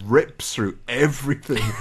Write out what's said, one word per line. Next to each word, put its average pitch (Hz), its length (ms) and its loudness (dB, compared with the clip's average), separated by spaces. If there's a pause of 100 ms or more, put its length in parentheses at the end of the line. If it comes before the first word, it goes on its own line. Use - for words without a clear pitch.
rips 139 500 2
through 101 220 -2 (100)
everything. 139 760 0 (180)